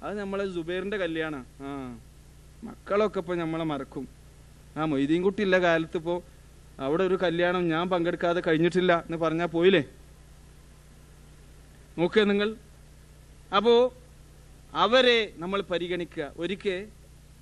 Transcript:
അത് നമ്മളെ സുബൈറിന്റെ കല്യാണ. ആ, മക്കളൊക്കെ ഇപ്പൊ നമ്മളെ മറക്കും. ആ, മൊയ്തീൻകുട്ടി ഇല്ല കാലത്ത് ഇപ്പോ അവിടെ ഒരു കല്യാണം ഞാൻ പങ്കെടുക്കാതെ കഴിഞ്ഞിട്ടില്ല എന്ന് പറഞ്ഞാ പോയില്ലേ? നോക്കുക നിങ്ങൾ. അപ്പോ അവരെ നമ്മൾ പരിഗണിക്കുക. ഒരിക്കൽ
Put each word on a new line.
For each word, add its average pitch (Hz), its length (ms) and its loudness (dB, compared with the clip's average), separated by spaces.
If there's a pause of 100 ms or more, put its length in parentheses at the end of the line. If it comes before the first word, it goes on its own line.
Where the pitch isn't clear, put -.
അത് 180 160 -8
നമ്മളെ 196 360 -6
സുബൈറിന്റെ 180 420 -6
കല്യാണ. 160 480 -6 (160)
ആ, 135 380 -10 (640)
മക്കളൊക്കെ 202 540 -2
ഇപ്പൊ 180 160 -4
നമ്മളെ 165 300 -4
മറക്കും. 139 440 -6 (680)
ആ, 156 80 -2
മൊയ്തീൻകുട്ടി 160 580 0
ഇല്ല 185 200 4
കാലത്ത് 165 340 2
ഇപ്പോ 175 280 -4 (540)
അവിടെ 151 260 0
ഒരു 185 180 2
കല്യാണം 175 460 0
ഞാൻ 165 220 -2
പങ്കെടുക്കാതെ 175 560 0
കഴിഞ്ഞിട്ടില്ല 175 520 4
എന്ന് 165 180 -8
പറഞ്ഞാ 160 280 -2
പോയില്ലേ? 170 400 4 (2250)
നോക്കുക 180 240 2
നിങ്ങൾ. 202 340 0 (1000)
അപ്പോ 233 380 4 (800)
അവരെ 226 640 4
നമ്മൾ 190 240 -4
പരിഗണിക്കുക. 170 760 -6
ഒരിക്കൽ 185 500 -6 (560)